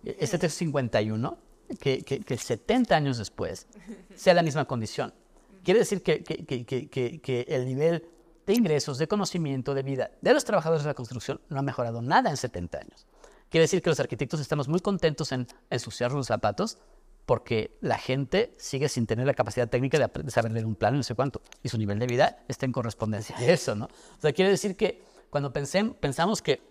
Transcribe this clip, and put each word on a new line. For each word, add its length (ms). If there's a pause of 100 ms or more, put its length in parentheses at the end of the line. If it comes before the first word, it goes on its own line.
eh, 160
este 200
texto 200
cincuenta 420
y 100
uno, 260 (420)
que, 240
que, 180
que 160
setenta 580
años 220
después 500 (480)
sea 180
la 80
misma 240
condición. 480 (500)
Quiere 180
decir 200
que, 220
que, 220
que, 200
que, 240
que, 300
que 300
el 160
nivel 420 (400)
de 80
ingresos, 420
de 100
conocimiento, 680
de 80
vida 260 (120)
de 120
los 120
trabajadores 380
de 60
la 60
construcción 440 (100)
no 100
ha 20
mejorado 400
nada 300
en 60
setenta 420
años. 260 (440)
Quiere 160
decir 180
que 80
los 80
arquitectos 400
estamos 280
muy 120
contentos 520
en 140 (240)
ensuciar 420
los 140
zapatos 540 (460)
porque 560
la 160
gente 600
sigue 300
sin 180
tener 220
la 60
capacidad 360
técnica 280
de 80
apre-, 180
de 80
saber 220
leer 120
un 100
plano 200
y 40
no 40
sé 100
cuánto, 280 (200)
y 80
su 80
nivel 220
de 80
vida 400
está 180
en 60
correspondencia 680
a 80
eso, 300
¿no? 100
O 360
sea, 100
quiere 200
decir 260
que 260 (260)
cuando 220
pensem-, 420
pensamos 480
que 300